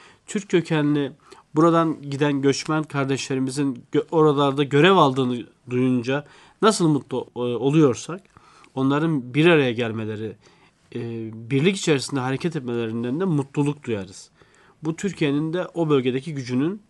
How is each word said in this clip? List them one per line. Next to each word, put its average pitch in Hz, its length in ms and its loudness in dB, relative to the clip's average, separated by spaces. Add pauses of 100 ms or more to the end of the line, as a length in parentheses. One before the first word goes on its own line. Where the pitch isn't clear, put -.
(280)
Türk - 220 -6
kökenli 147 640 0 (440)
buradan 165 460 2
giden 139 400 -2
göçmen 151 420 0
kardeşlerimizin 135 1000 -4 (100)
gö-, 147 180 2
oralarda 143 520 4
görev 147 320 6
aldığını 131 500 2 (240)
duyunca 127 560 0 (360)
nasıl 190 260 4
mutlu, 131 480 -2
e, 120 40 -6
oluyorsak 135 840 2 (540)
onların 139 580 0
bir 151 120 4
araya 147 260 4
gelmeleri, 110 640 -6 (600)
e, 120 40 -8 (500)
birlik 160 280 2
içerisinde 139 420 -2
hareket 135 360 -4
etmelerinden 120 640 -4
de 190 60 -2
mutluluk 147 580 -2
duyarız. 101 460 -8 (540)
Bu 160 120 -4
Türkiye'nin 160 580 -2
de 180 200 -4
o 165 160 -2
bölgedeki 135 440 0
gücünün 135 560 -4